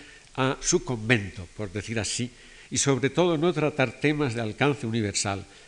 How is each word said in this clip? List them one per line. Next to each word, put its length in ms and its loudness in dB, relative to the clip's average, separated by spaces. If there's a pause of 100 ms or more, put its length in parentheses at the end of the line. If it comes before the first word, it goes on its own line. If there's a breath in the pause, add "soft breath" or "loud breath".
(360 loud breath)
a 260 0
su 220 0
convento, 640 -2 (100)
por 140 -6
decir 280 -4
así, 300 -4 (420 loud breath)
y 60 -2
sobre 320 2
todo 280 4
no 140 4
tratar 480 0
temas 360 0
de 60 -2
alcance 440 0
universal. 600 -2 (220 loud breath)